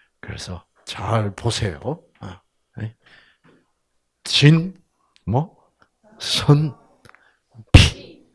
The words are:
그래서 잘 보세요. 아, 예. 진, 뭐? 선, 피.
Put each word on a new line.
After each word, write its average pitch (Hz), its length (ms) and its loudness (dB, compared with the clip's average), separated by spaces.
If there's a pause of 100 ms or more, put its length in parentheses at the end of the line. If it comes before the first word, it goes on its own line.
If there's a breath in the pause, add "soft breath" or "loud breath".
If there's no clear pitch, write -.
(200)
그래서 95 440 -14 (200)
잘 107 500 -4
보세요. 110 720 -6 (160)
아, 95 200 -16 (400)
예. 113 160 -10 (1300 soft breath)
진, 165 580 4 (460)
뭐? 135 380 -4 (560)
선, 147 580 2 (920 soft breath)
피. - 520 2 (100)